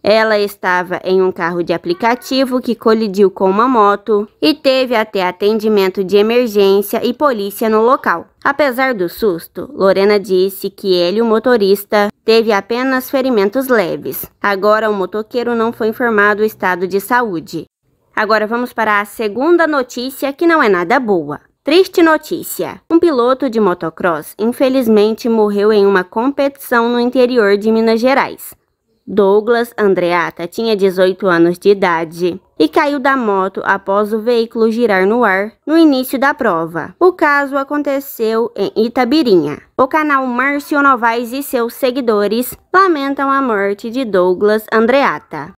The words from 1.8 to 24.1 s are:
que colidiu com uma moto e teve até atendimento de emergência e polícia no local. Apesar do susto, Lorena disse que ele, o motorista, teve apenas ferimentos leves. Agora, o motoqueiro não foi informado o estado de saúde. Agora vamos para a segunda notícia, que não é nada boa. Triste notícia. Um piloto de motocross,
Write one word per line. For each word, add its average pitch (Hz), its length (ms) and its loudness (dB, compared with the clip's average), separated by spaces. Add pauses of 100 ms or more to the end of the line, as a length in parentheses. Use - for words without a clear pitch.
que 247 140 -4
colidiu 208 560 2
com 190 180 -2
uma 208 180 2
moto 208 600 0 (100)
e 302 140 2
teve 262 420 0
até 220 320 -2
atendimento 208 800 0
de 190 140 2
emergência 208 840 2
e 240 120 -2
polícia 220 560 -2
no 220 100 2
local. 220 460 0 (180)
Apesar 262 480 0
do 180 160 -2
susto, 175 640 -4
Lorena 196 480 2
disse 190 480 -2
que 196 240 -4
ele, 180 300 0
o - 20 2
motorista, 208 840 2 (140)
teve 220 300 2
apenas 254 560 -2
ferimentos 254 600 0
leves. 156 640 -2 (120)
Agora, 208 480 0
o - 20 0
motoqueiro 220 640 -4
não 226 180 -2
foi 220 160 -4
informado 208 540 0
o - 20 2
estado 185 420 -2
de 190 140 -2
saúde. 190 640 -4 (500)
Agora 214 320 0
vamos 240 280 -6
para 214 260 0
a 208 60 -6
segunda 277 600 0
notícia, 269 680 -4
que 339 120 -2
não 320 160 4
é 226 60 4
nada 185 320 2
boa. 170 400 -2 (240)
Triste 359 380 2
notícia. 302 760 -2 (140)
Um 339 60 4
piloto 262 500 2
de 226 100 -2
motocross, 175 800 -2